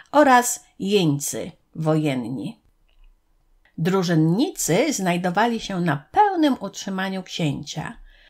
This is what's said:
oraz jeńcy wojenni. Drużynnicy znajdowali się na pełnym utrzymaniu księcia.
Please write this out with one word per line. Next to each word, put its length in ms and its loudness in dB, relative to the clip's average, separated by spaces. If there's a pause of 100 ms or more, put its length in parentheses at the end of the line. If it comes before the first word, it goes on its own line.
(120)
oraz 520 4 (160)
jeńcy 720 0 (240)
wojenni. 840 -2 (1160)
Drużynnicy 1160 2
znajdowali 680 -2
się 220 -6
na 300 -2
pełnym 480 2
utrzymaniu 640 -8
księcia. 720 -6 (320)